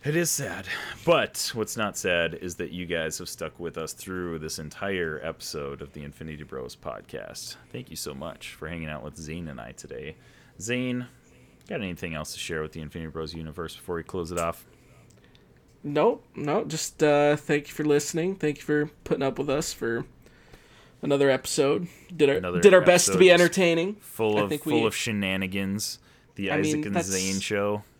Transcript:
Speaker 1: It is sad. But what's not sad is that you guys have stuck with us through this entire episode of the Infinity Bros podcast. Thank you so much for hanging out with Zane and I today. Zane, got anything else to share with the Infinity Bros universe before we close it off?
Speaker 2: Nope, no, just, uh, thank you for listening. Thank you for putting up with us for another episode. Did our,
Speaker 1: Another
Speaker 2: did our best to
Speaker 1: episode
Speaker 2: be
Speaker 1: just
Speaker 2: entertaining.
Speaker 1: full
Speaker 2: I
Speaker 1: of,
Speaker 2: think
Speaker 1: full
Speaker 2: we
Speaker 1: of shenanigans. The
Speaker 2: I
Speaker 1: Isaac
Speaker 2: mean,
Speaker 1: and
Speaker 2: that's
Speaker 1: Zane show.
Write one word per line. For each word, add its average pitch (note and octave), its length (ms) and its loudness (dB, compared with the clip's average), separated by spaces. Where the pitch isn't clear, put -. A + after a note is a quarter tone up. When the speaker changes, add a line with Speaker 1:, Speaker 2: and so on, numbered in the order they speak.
Speaker 1:
It D3 100 0
is E3+ 160 2
sad. G2 360 -6
But D3 480 2
what's A2 220 -4
not G#2+ 200 -2
sad E2+ 380 2
is F2 220 -8
that F2 140 -6
you F2+ 140 -8
guys D#2+ 320 -2
have F2 140 -10
stuck - 280 -10
with E2 200 -8
us D#2+ 160 -8
through F2 460 -6
this D#2 180 -8
entire E2 680 -4
episode C#2+ 560 -8
of C#2 140 -16
the D2 80 -12
Infinity D2+ 400 -12
Bros C2 340 -12
podcast. - 800 -12
Thank B2+ 160 -12
you D#2+ 80 -14
so D2+ 160 -10
much C#2+ 400 -12
for - 160 -12
hanging E2 220 -8
out D2 120 -10
with C#2+ 140 -12
Zane D#2+ 320 -10
and C2+ 100 -12
I A#1 140 -14
today. C#2+ 440 -14
Zane, B2 460 -4
got E3+ 140 -6
anything F2 340 -6
else D#2 200 -8
to - 40 -12
share D#2+ 220 -6
with D#2 120 -6
the D#2+ 100 -12
Infinity D#2+ 280 -10
Bros D#2+ 220 -8
universe D#2+ 420 -10
before - 220 -8
we E2 60 -4
close E2+ 280 -6
it F2 80 -4
off? E2+ 280 -4
Speaker 2:
Nope, D3+ 420 2
no, D3 300 -2
just, - 380 -4
uh, D3 340 4
thank D3 320 -2
you - 60 -16
for D3+ 100 -4
listening. D3+ 500 2
Thank D3+ 240 -2
you - 60 -18
for D3 220 2
putting C#3 180 0
up C3+ 160 -2
with C#3+ 100 -2
us D3 240 -2
for A#2 320 -4
another C#3 280 4
episode. C#3+ 560 2
Did D3+ 160 6
our, C#3 60 4
Speaker 1:
Another F#2 240 0
Speaker 2:
did F#3+ 140 10
our F#3 60 12
best F3 260 8
to G3 60 2
Speaker 1:
episode F#3 80 4
Speaker 2:
be F#3 80 12
Speaker 1:
just F3 120 10
Speaker 2:
entertaining. F3 560 4
Speaker 1:
full - 420 0
Speaker 2:
I - 40 4
Speaker 1:
of, - 60 0
Speaker 2:
think D3+ 160 -2
Speaker 1:
full D3+ 160 4
Speaker 2:
we A2+ 60 2
Speaker 1:
of G#2 100 0
shenanigans. G2 1040 -2
The F#2+ 160 -4
Speaker 2:
I G2 80 0
Speaker 1:
Isaac G2 200 2
Speaker 2:
mean, G#2 100 -4
Speaker 1:
and G2 80 -2
Speaker 2:
that's F2+ 120 0
Speaker 1:
Zane F#2+ 320 -2
show. G#2 440 -2